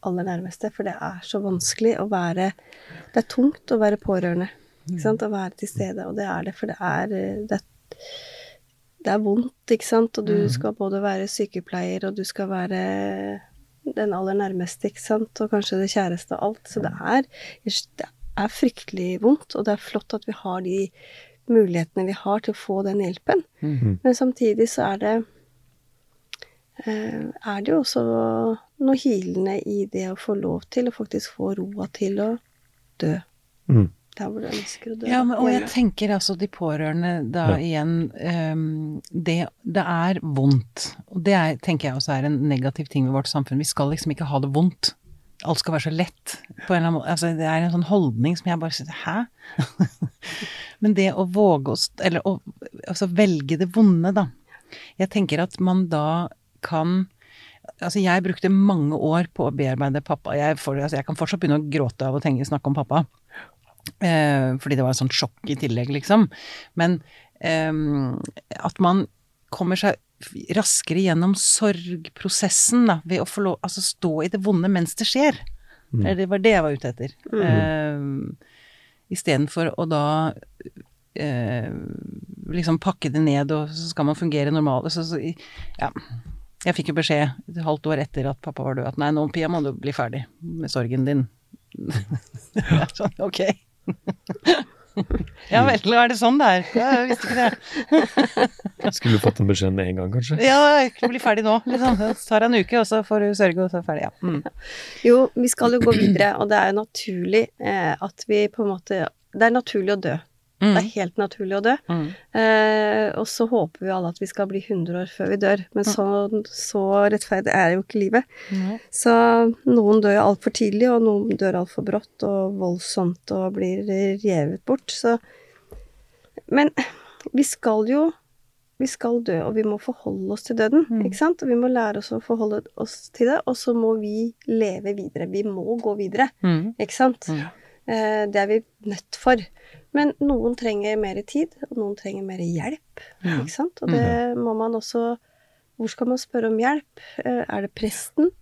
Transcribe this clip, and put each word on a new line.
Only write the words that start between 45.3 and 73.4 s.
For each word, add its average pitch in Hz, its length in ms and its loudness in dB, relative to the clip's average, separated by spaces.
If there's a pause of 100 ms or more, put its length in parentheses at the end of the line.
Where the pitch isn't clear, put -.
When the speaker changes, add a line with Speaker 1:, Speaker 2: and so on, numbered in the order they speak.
Speaker 2:
Alt 160 160 0
skal 165 140 -2
være 156 160 -2
så 156 80 -4
lett - 440 -6 (260)
på 180 80 2
en 165 80 2
eller 170 60 2
annen 160 120 0
måte. - 80 -10
Altså, 165 260 -2
det 160 120 -2
er 160 160 2
en 175 80 2
sånn 175 160 2
holdning 160 500 2
som - 80 -10
jeg 175 140 0
bare 165 120 -4
synes, 147 180 -8
«Hæ?» 190 380 -4 (300)
<laughs> - 1200 -4
Men 214 120 4
det 190 200 2
å 185 120 0
våge 180 460 4
å - 60 -2
st-, - 260 -4
eller 170 220 0
å, 190 140 -2 (480)
altså, 190 200 -2
velge 170 500 2
det 180 160 0
vonde, 190 400 6
da. 185 140 2 (720)
Jeg 185 100 0
tenker 165 320 0
at 185 180 -6
man 185 280 2
da 165 400 -2 (340)
kan, 175 460 0 (720)
altså, 175 220 -2
jeg 185 200 4
brukte 185 280 -2
mange 190 420 4
år 165 400 0
på 139 160 -2
å 135 60 -6
bearbeide 139 480 -2
pappa. - 320 -4
Jeg 147 220 0
får, 139 260 -4
altså, 147 140 -4
jeg 135 100 -4
kan 165 80 -4
fortsatt 165 240 -4
begynne 151 240 2
å 147 80 -8
gråte 135 340 -2
av 131 100 -2
å 143 60 -2
tenke, 139 240 0
snakke 143 220 -4
om 135 80 2
pappa. 147 300 0 (920)
Eh, 147 600 2
fordi 139 160 -2
det 131 60 2
var 127 80 2
et 127 100 0
sånt 131 100 0
sjokk - 380 -4
i 143 60 -2
tillegg, 123 340 -2
liksom. 185 400 4 (460)
Men, 170 260 2 (400)
ehm, 156 800 0 (380)
at - 200 -6
man 185 280 4 (440)
kommer 180 240 -2
seg 196 200 0 (260)
f-, - 140 -20 (200)
raskere 190 460 0
gjennom 180 340 2
sorgprosessen, 185 1500 0
da, 165 180 2
ved 175 160 0
å 180 60 0
få - 160 -6